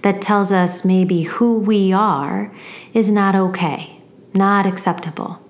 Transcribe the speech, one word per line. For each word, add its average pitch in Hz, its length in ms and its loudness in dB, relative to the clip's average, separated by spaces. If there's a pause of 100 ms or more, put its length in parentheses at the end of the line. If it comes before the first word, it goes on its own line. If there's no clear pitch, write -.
that 196 200 0
tells 202 300 0
us 180 320 0
maybe 185 400 2
who 233 360 0
we 196 340 2
are 190 580 -2 (420)
is 214 180 2
not 196 240 2
okay, 185 640 -2 (320)
not 196 320 2
acceptable 175 760 -4 (100)